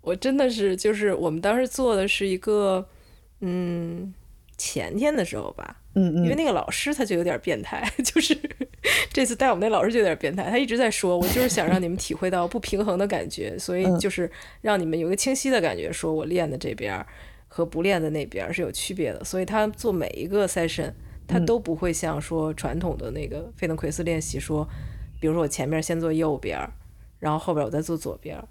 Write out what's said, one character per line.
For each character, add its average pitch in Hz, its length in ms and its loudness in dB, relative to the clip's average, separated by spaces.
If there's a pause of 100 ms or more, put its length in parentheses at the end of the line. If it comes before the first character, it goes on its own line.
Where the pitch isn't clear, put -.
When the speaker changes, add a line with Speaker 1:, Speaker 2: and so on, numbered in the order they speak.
Speaker 1:
我 175 140 -2
真 269 220 2
的 269 120 6
是， 202 260 2
就 208 180 2
是 202 200 2
我 165 160 2
们 160 100 -2
当 202 180 2
时 254 100 2
做 247 280 2
的 196 120 4
是 202 180 0
一 190 120 2
个， 196 500 2 (540)
嗯， 180 720 -2 (440)
前 92 380 -4
天 294 200 2
的 208 80 2
时 - 140 -4
候 50 140 -6
吧。 - 300 -14 (120)
Speaker 2:
嗯， 180 220 6
嗯。 175 80 6
Speaker 1:
因 165 60 6
为 277 60 4
那 320 80 2
个 285 80 4
老 - 180 0
师 - 240 -2
他 285 100 0
就 202 120 0
有 170 80 2
点 175 180 0
变 131 200 -2
态， - 220 -6 (100)
<laughs> - 100 -2
就 - 180 4
是 294 160 2 (760)
这 262 140 4
次 226 100 -2
带 262 140 4
我 214 60 4
们 175 40 -4
那 208 100 4
老 196 140 4
师 220 80 4
就 233 80 2
有 208 60 6
点 160 120 2
变 156 180 -2
态， 175 140 -2
他 226 80 2
一 277 80 4
直 233 120 0
在 240 120 4
说 180 300 2
，“我 175 100 4
就 240 120 4
是 254 80 4
想 165 180 2
让 185 140 4
你 175 60 -2
们 175 100 -2
体 - 160 -6
会 185 160 -2
到 175 180 2
不 226 120 -4
平 202 240 -2
衡 196 140 0
的 196 100 2
感 180 220 -2
觉， - 280 -6
Speaker 2:
<laughs> - 20 -8
Speaker 1:
所 175 180 -4
以 185 80 2 (140)
就 196 100 0
是 175 220 -2 (300)
让 208 180 2
你 170 60 0
们 160 120 0
有 165 100 0
一 - 20 0
个 190 60 2
清 262 200 0
晰 269 140 -2
的 262 100 4
感 147 160 2
觉， 80 160 -4
说 160 220 -2
我 156 120 0
练 165 240 0
的 131 80 -4
这 127 180 -4
边 104 200 -4
儿 92 100 -6 (420)
和 - 180 -2
不 165 160 -4
练 185 200 2
的 156 100 0
那 151 160 -2
边 92 180 -6
儿 170 80 -6
是 180 80 -4
有 147 100 -2
区 - 220 -4
别 151 180 -2
的。” - 140 -8
所 185 160 -2
以 185 40 0
他 214 240 0
做 214 220 -2
每 175 240 0
一 139 120 -6
个 196 200 2
session， 165 460 -2 (340)
他 180 120 2
都 160 200 4
不 160 160 -2
会 175 160 0
像 160 300 -2
说 156 320 -2
传 151 260 -4
统 175 180 -2
的 113 140 -6
那 147 160 -6
个 160 300 -8
费 180 100 -2
登 160 80 0
奎 156 160 -2
斯 175 120 -4
练 165 180 0
习 156 180 -4
说， 151 320 0
Speaker 2:
嗯。 - 60 -10 (420)
Speaker 1:
比 160 80 0
如 156 60 4
说 170 100 2
我 147 40 2
前 139 200 -2
面 160 160 0
先 165 160 -2
做 160 140 0
右 156 240 2
边 80 200 -4
儿， 67 140 -6 (480)
然 156 140 0
后 156 40 0
后 165 160 -2
边 151 120 2
我 110 40 -2
再 151 120 0
做 165 160 -2
左 117 200 -6
边 82 200 -12
儿 - 140 -14